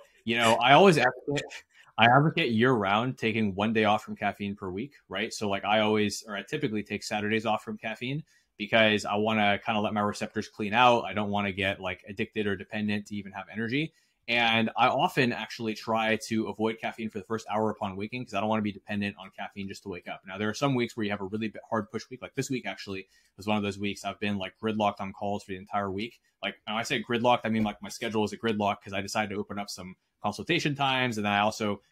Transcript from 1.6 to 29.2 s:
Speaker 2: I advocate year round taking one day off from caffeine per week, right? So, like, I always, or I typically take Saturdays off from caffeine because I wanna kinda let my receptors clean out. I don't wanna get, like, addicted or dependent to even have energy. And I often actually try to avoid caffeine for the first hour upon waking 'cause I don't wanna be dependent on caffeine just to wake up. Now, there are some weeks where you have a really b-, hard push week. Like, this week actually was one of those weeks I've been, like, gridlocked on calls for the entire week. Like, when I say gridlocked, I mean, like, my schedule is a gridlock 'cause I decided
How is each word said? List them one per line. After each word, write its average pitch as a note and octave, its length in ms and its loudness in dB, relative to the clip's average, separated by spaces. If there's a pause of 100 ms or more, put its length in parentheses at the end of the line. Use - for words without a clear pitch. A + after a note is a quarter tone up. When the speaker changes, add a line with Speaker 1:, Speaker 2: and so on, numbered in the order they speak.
Speaker 2:
I A2 80 8
advocate C#3+ 460 6
year A#2 200 4
round A2 460 0
taking G#2+ 380 -2
one G#2+ 180 0
day A2 120 2
off G#2 180 2
from G#2+ 120 -12
caffeine G2+ 400 -6
per G2 140 -10
week, G#2 240 -8 (160)
right? G2 240 -4
So, G#2 160 -2
like, G2 160 -2
I G#2+ 140 4
always, G#2+ 480 2
or G#2 80 -8
I G2+ 80 -6
typically A2 400 -4
take G#2 200 -6
Saturdays G#2+ 420 -2
off A2 180 0
from G#2+ 140 -10
caffeine B2 460 -6 (340)
because G#2+ 480 4
I G2+ 100 -2
wanna G#2+ 500 2
kinda A2 160 0
let G#2 120 0
my G#2+ 80 0
receptors G#2 480 -4
clean G#2 240 -6
out. A#2+ 320 6
I F#2+ 80 -8
don't G#2 180 -2
wanna G2+ 200 0
get, F#2+ 280 -2
like, F#2 280 -8
addicted G#2 380 -4
or G2+ 100 -2
dependent G#2 520 -4
to G#2+ 80 -10
even G2 160 -10
have G2 200 -12
energy. A#2 420 -4 (340)
And A2+ 500 4
I A#2+ 120 6
often C3 440 2
actually A2 400 -6
try A2 440 0 (100)
to A2 220 -2
avoid A2 280 -2
caffeine A2 320 -8
for - 80 -10
the G2 80 -10
first A2 240 -6
hour G#2+ 220 0
upon G2 240 -6
waking A2 300 -8
'cause G2+ 100 -8
I G2 60 -2
don't G#2+ 80 0
wanna A2 120 2
be G#2 100 -2
dependent G2+ 460 -6
on F#2+ 140 -18
caffeine G2 360 -12
just F#2+ 160 -14
to G2+ 60 -12
wake F2 180 -12
up. E2+ 200 -12
Now, F#2+ 100 -12
there G#2 100 -2
are G#2+ 60 -2
some C#3 220 0
weeks A#2+ 200 -2
where A2 80 -4
you G2+ 60 -2
have G2+ 120 -4
a G2 40 -6
really A2 220 -4
b-, - 200 -12
hard A2 220 -2
push - 220 -10
week. B2+ 100 -16
Like, - 140 -14
this C3+ 160 -4
week A#2+ 160 -6
actually F#2+ 400 -10 (300)
was G2 100 -16
one G#2+ 100 2
of G2+ 60 0
those G2 160 -4
weeks G2+ 260 -4
I've G2 140 -8
been, G#2 180 -2
like, F#2 240 -8
gridlocked G#2+ 380 0
on G2 140 -8
calls G2+ 300 -6
for G2 100 -10
the F#2 40 -8
entire G2+ 320 -4
week. G#2 300 -8 (240)
Like, G2+ 220 -6
when G#2+ 100 -4
I A2+ 80 -2
say A#2+ 180 -2
gridlocked, A#2+ 440 2
I A2 40 -2
mean, A2 140 0
like, G#2 180 -4
my G2 80 -12
schedule A2 340 -4
is G2+ 80 -2
a G2 60 -10
gridlock G#2 460 -2
'cause G2+ 100 -12
I G2 80 -4
decided G2+ 320 -4